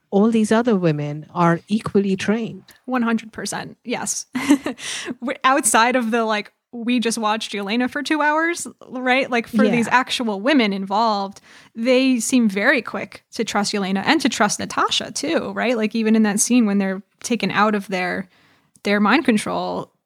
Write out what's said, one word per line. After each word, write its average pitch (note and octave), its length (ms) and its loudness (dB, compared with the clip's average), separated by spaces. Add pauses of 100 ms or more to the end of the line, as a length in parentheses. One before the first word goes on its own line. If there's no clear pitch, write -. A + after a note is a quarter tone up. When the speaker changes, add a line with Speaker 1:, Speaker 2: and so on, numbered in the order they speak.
Speaker 1:
all G#3 220 4
these A3 220 2
other A#3 240 2
women D3 560 -2
are E3+ 340 2
equally G3+ 480 0
trained? G3+ 480 -4 (220)
Speaker 2:
One B3+ 160 -2
hundred A3+ 320 -2
percent. - 500 -10
Yes. - 420 -6 (480)
<laughs> - 480 -10
We're A#3+ 220 -6
outside B3+ 540 4
of A3+ 140 0
the, A#3 120 0
like, G#3+ 300 -4 (180)
we A#3+ 280 -2
just A3+ 180 -2
watched A3 360 -2
Yelena A3 360 -2
for D4 140 -6
two D4+ 180 0
hours, D#4+ 460 0 (220)
right? B3+ 400 0
Like, A#3 180 -2
for G#3+ 180 2
Speaker 1:
Yeah. G#3 60 4
Speaker 2:
these A#3 160 2
actual A#3 520 0
women A#3 340 2
involved, G3 680 -2 (340)
they B3+ 440 2
seem A#3 280 2
very G#3 340 2
quick - 520 -12
to A#3 100 -4
trust G#3 300 -2
Yelena G3 320 -2
and C#4+ 160 2
to C4 80 2
trust G#3+ 300 0
Natasha - 520 -2
too, C#4 400 -4
right? G#3 240 -2
Like, G#3+ 200 -2
even A3 200 2
in A3 80 6
that G#3 160 0
scene A#3+ 260 4
when G3+ 120 2
they're F#3+ 240 -2 (200)
taken G#3+ 300 -2
out G#3 240 2
of G3 120 -6
their, F3+ 420 -4 (540)
their G3+ 160 2
mind G#3 260 4
control, F3+ 680 -2 (140)